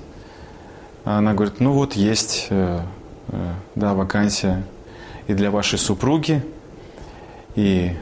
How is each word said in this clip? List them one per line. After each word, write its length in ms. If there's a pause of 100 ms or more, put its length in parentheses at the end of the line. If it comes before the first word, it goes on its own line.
(1040)
Она 280
говорит: 260
"Ну 140
вот 200
есть, 560
э, 320 (460)
э, 260 (220)
да, 180
вакансия 720 (640)
и 60
для 180
вашей 260
супруги, 640 (1120)
и 460